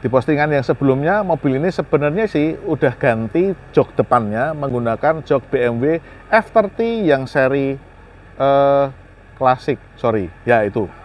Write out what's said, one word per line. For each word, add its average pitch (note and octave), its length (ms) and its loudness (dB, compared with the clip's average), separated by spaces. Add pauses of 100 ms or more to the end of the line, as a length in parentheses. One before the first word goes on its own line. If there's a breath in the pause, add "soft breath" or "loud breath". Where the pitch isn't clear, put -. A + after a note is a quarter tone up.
Di A#2 80 0
postingan D3 400 0
yang C#3 160 0
sebelumnya, D3 560 0
mobil D3+ 320 -2
ini E3+ 160 -2
sebenarnya D#3+ 560 -2
sih D#3 400 -2
udah D3 320 0
ganti C#3 560 0 (160)
jok - 240 0
depannya A#2+ 560 0
menggunakan C3+ 720 -2
jok C#3 320 -2
B A#2+ 160 2
M A#2 80 -4
W D#3+ 240 0 (240 loud breath)
F - 240 0
thirty A3 560 0
yang C3+ 160 2
seri, C3+ 560 0 (560)
eh, C#3 500 2 (540)
klasik, B2+ 400 0 (160)
sorry, G#2+ 320 -2 (160)
ya A2 240 2
itu. G2+ 240 -4 (140)